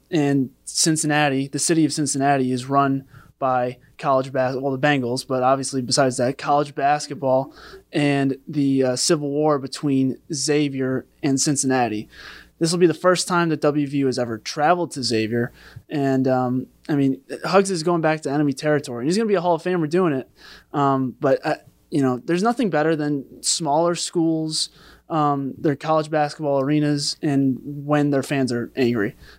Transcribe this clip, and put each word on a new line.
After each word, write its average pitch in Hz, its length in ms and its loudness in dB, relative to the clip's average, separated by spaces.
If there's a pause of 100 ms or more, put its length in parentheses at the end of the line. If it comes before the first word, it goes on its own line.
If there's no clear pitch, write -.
(100)
and 139 380 2 (160)
Cincinnati, 151 840 0
the 143 100 -6
city 160 260 2
of 139 80 2
Cincinnati, 135 580 0
is 127 140 -2
run 135 400 0 (340)
by 127 380 -2 (220)
college 135 340 0
bas-, 131 240 0
well, 135 180 -2
the 131 40 -4
Bengals, 131 480 0
but 127 160 -2
obviously 135 400 0
besides 127 340 2
that, 131 220 -2
college 147 360 0
basketball 139 800 0 (400)
and 143 460 2 (100)
the, 139 340 2
uh, 127 140 0
Civil 147 320 0
War 147 300 2
between 135 580 0 (160)
Xavier 135 720 0 (180)
and 139 160 2
Cincinnati. 131 720 0 (500)
This 165 140 0
will 180 60 0
be 180 80 6
the 156 80 2
first 180 340 0
time 170 220 0
that 151 100 -2
W 147 260 2
V 143 120 -4
U 135 80 2
has 123 120 0
ever 117 200 -4
traveled 165 540 0
to 139 100 -8
Xavier, 117 500 0 (380)
and, 135 360 0
um, 127 420 0 (200)
I 160 60 0
mean, 139 260 2 (240)
Hugs 190 260 4
is 170 120 -4
going 170 180 0
back 156 220 0
to 139 80 -4
enemy 143 240 0
territory, 143 480 -2
and 143 80 0
he's 190 80 0
gonna 226 100 0
be 208 60 2
a 170 80 0
Hall 175 140 2
of 156 60 -8
Famer 175 280 -2
doing 170 240 2
it. 131 120 -4 (460)
Um, 135 480 0
but, 135 240 2
uh, 151 120 -2 (340)
you 156 100 0
know, 127 240 0
there's 175 180 0
nothing 233 280 0
better 156 260 2
than 147 460 -4
smaller 165 520 0
schools, 160 760 -2 (400)
um, 143 480 0
their 139 180 0
college 156 340 -2
basketball 147 500 0
arenas, 147 600 0
and 139 420 2
when 147 460 -2
their 139 140 2
fans 135 280 -2
are 120 260 -6
angry. 120 380 0 (240)